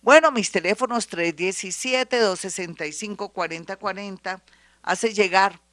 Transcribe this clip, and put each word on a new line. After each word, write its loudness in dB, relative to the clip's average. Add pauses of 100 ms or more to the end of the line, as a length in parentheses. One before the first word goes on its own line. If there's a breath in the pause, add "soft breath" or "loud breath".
Bueno, 8
mis -2
teléfonos, 0
tres -2
diecisiete, -2
dos 2
sesenta -8
y -8
cinco, -10
cuarenta -8
cuarenta, -8 (400 soft breath)
hace -2
llegar 2 (140)